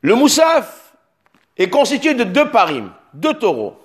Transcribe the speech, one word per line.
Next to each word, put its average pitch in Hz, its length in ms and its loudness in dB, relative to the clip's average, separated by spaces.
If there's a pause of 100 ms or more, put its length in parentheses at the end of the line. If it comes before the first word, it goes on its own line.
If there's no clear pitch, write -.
le 170 140 2
moussaf 302 760 0 (640)
est 185 120 0
constitué 285 440 0
de 240 100 -2
deux 220 260 0
parim, 151 440 -2 (200)
deux 160 200 -4
taureaux. 143 520 -4